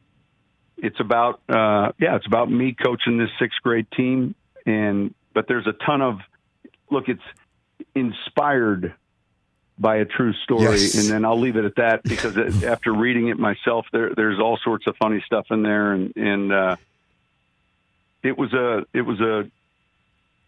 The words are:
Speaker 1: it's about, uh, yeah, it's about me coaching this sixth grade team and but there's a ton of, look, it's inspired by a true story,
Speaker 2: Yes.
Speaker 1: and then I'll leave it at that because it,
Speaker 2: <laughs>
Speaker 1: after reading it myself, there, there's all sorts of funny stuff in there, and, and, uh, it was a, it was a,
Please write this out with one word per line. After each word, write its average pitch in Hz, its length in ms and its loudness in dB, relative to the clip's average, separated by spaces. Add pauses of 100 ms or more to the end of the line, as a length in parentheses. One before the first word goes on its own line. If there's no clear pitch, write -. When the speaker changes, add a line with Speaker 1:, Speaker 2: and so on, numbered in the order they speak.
(760)
Speaker 1:
it's - 240 -6
about, 120 480 0
uh, 107 500 2
yeah, 160 160 2
it's 104 120 -4
about 117 220 2
me 123 320 0
coaching 120 360 0
this 117 120 0 (100)
sixth 120 220 -2
grade 113 300 0
team 127 420 0 (320)
and 104 480 0 (240)
but 110 100 0
there's 120 200 -2
a 107 60 0 (120)
ton 147 160 2
of, 123 160 0 (720)
look, 135 200 -2
it's 120 120 -4 (720)
inspired 117 1000 -2 (840)
by 110 200 2
a 107 80 0
true 113 280 0
story, 113 300 0
Speaker 2:
Yes. 101 320 2
Speaker 1:
and 107 180 2
then 107 120 0
I'll 117 140 2
leave 120 180 0
it 110 60 2
at 101 120 -4
that 113 260 2
because 107 340 -2
it, 101 280 0
Speaker 2:
<laughs> 120 100 0
Speaker 1:
after 113 180 -2
reading 117 360 2
it 117 100 -2
myself, 113 540 -2
there, 113 240 -2
there's 107 240 0
all 110 240 0
sorts 113 240 -2
of 107 100 -2
funny 107 300 0
stuff 107 240 -2
in 110 100 0
there, 104 320 0
and, 95 240 -2
and, 101 340 -2
uh, 95 240 2 (1500)
it 131 120 -2
was 127 180 -2
a, 120 300 0 (100)
it 123 100 0
was 113 160 -4
a, 110 280 0 (1000)